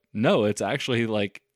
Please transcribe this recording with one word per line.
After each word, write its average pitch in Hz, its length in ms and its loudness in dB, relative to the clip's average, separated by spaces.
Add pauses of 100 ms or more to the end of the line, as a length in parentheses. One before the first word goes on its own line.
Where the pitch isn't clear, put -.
(140)
no, 120 320 2
it's 104 160 0
actually, 117 440 -2
like, 104 360 -2 (140)